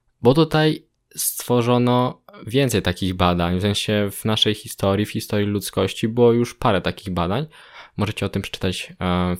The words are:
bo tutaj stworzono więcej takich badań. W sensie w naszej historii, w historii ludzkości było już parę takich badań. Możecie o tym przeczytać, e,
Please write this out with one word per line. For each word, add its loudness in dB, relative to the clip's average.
bo 6
tutaj 2
stworzono 0
więcej 0
takich -2
badań. 2
W -4
sensie 0
w -10
naszej 0
historii, -2
w -8
historii -2
ludzkości -2
było 4
już 0
parę 0
takich -6
badań. -2
Możecie -2
o -2
tym -4
przeczytać, -6
e, 0